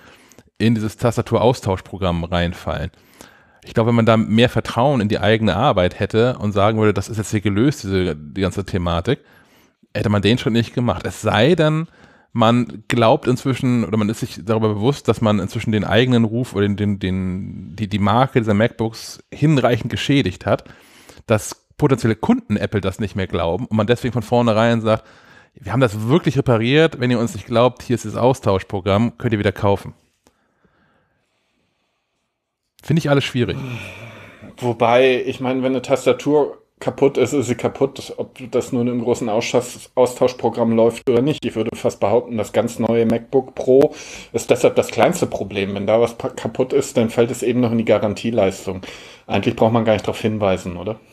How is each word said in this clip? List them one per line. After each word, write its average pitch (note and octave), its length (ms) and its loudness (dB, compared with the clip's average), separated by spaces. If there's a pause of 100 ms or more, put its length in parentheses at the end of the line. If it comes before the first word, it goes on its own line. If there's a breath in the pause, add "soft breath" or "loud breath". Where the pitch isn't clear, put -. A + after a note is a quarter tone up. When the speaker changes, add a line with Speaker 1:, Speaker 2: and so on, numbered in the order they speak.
(580 soft breath)
Speaker 1:
in A2+ 160 2
dieses G#2+ 240 -4
Tastatur-Austauschprogramm G2+ 1300 0
reinfallen. E2+ 680 -4 (720 soft breath)
Ich - 100 -18
glaube, A2+ 140 2
wenn A#2+ 60 4
man A2+ 120 4
da A2+ 100 6
mehr A2 340 4
Vertrauen B2 500 0
in G2+ 80 0
die G2+ 120 0
eigene G#2 360 2
Arbeit G2+ 420 0
hätte A2+ 400 0
und G#2 140 -4
sagen G#2 260 2
würde, G#2+ 140 4
das F#2+ 160 -4
ist A2 80 -6
jetzt G#2+ 140 -4
hier G#2+ 100 -2
gelöst, G#2+ 440 0
diese, F#2 300 0
die D2+ 280 -10
ganze F#2 240 -2
Thematik, F2 540 -2 (720 soft breath)
hätte - 160 0
man G#2 120 4
den A2 140 4
Schritt A#2 160 -2
nicht A#2 220 0
gemacht. G#2+ 320 -2
Es - 160 -10
sei A2 320 4
denn, D#3 320 0 (480 soft breath)
man A#2 540 2
glaubt A#2+ 380 4
inzwischen B2 580 0
oder G2+ 120 -2
man G#2+ 140 0
ist A2+ 100 -8
sich - 240 -10
darüber A2 300 0
bewusst, A#2 340 -2
dass A2 140 0
man G#2 160 2
inzwischen G#2 340 -4
den G#2 120 0
eigenen A#2 400 4
Ruf A2+ 300 -4
oder G2+ 120 2
den, G#2 100 -2
den, G2+ 220 -2
den, F#2 800 -6
die, G#2 120 -6
die G2 100 -4
Marke A2+ 420 2
dieser G#2+ 140 0
MacBooks A2+ 680 -2 (100)
hinreichend B2 580 2
geschädigt G#2 540 0
hat, G#2 200 -2 (600 loud breath)
dass - 400 -2 (100)
potenzielle B2 400 2
Kunden A3+ 400 0
Apple G2+ 240 -2
das F#2 200 -4
nicht G#2+ 160 -6
mehr F#2+ 100 -4
glauben F2 400 -2
und - 100 -4
man G#2+ 100 2
deswegen A#2+ 260 0
von A#2+ 100 -4
vornherein A#2 600 2
sagt, A2 220 0 (500 soft breath)
wir F#2 180 -14
haben A#2+ 80 0
das G#2+ 280 0
wirklich C3 300 2
repariert, C3 640 2
wenn B2 100 0
ihr B2 80 2
uns A2+ 160 -4
nicht G2+ 100 -12
glaubt, A#2+ 380 0
hier B2+ 140 -2
ist - 100 -8
das G#2+ 100 -8
Austauschprogramm, G#2 1040 0
könnt A2+ 160 -2
ihr G#2+ 40 0
wieder G2+ 140 2
kaufen. - 400 -2 (3000)
Finde D#3 180 0
ich D3 100 -4
alles C#3 140 4
schwierig. A#2+ 320 -2 (1040 loud breath)
Speaker 2:
Wobei, B2 640 2
ich B2+ 160 -6
meine, C3 220 -2
wenn C3 100 0
eine B2+ 100 -2
Tastatur C3+ 760 0 (220)
kaputt - 360 0
ist, B2+ 160 0
ist C#3 140 0
sie B2 80 -2
kaputt, - 600 -4
ob - 220 -10 (120)
das A#2+ 220 -2
nun A#2+ 160 0
im A#2+ 160 -4
großen A#2+ 240 -2
Austausch-, A#2 640 -2
Austauschprogramm A#2+ 800 0
läuft A2+ 360 2
oder A#2+ 140 2
nicht. D3 220 -2
Ich A#2 100 -4
würde A2 220 -2
fast - 240 -4
behaupten, A#2 360 0
das G#2 160 -4
ganz A#2 280 0
neue A#2 260 2
MacBook A#2 480 -2
Pro C#3 400 4 (380 loud breath)
ist - 180 -6
deshalb B2 240 4
das - 140 0
kleinste B2 400 2
Problem. G2+ 480 -6
Wenn G2+ 100 -4
da G#2+ 140 4
was A#2 180 0
pa-, A#2+ 120 -6
kaputt - 420 -4
ist, - 240 0
dann A2+ 140 2
fällt A#2 200 2
es - 140 -6
eben A#2+ 160 2
noch A#2+ 100 2
in A#2 80 0
die A2+ 60 0
Garantieleistung. G#2 960 0 (480 loud breath)
Eigentlich G#2 260 -2
braucht A2+ 180 2
man A#2 120 2
gar A2 80 2
nicht G2+ 120 0
darauf - 160 -6
hinweisen, G2 560 -2
oder? F#2 220 -8 (140)